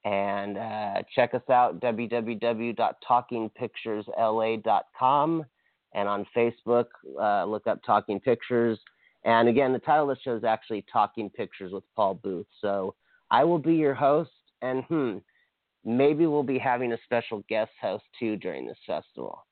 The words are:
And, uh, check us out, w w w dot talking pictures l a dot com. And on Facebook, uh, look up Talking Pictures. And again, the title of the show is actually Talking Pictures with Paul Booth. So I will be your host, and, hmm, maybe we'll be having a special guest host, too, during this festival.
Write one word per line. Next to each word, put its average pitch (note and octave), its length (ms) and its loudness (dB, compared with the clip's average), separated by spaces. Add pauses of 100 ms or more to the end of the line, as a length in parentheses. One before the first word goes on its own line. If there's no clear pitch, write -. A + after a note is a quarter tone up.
And, G2+ 520 -4
uh, G2+ 460 -6 (100)
check B2 200 2
us B2 160 -4
out, B2 320 4
w A#2+ 260 -2
w A2+ 320 -4
w A#2 340 -2
dot G#2 220 -2 (100)
talking A#2+ 440 0
pictures G#2+ 560 -8 (120)
l A2+ 240 2
a A2+ 140 0
dot G#2+ 300 0 (120)
com. D3 480 2 (480)
And G2+ 140 -2
on G2+ 180 -4 (100)
Facebook, A#2 500 2 (340)
uh, G2+ 260 2
look G#2 200 -4
up A2 180 -2
Talking G#2 360 2
Pictures. A#2 580 0 (460)
And A#2 260 4
again, C3 240 4
the B2 60 -2
title D3+ 300 2
of C3 80 -2
the - 40 -20
show B2 140 -4
is G#2+ 80 -6
actually A2 500 -2
Talking G#2+ 360 0
Pictures F#2+ 420 -10
with F#2+ 120 -8 (120)
Paul G2 200 0
Booth. F2+ 300 -8 (160)
So G2+ 320 -2 (380)
I B2 140 6
will E3+ 120 2
be D#3 160 2
your D3+ 220 2
host, C#3+ 360 2 (300)
and, B2+ 220 -2
hmm, B2+ 340 -2 (680)
maybe C#3+ 440 2
we'll D3 160 2
be B2+ 160 -2
having B2 320 0
a A2+ 140 -4
special A2+ 440 -4
guest A2 220 -2 (100)
host, G#2 220 -4 (160)
too, A2 160 -2
during D2+ 320 -8
this - 180 -12
festival. B1 680 -10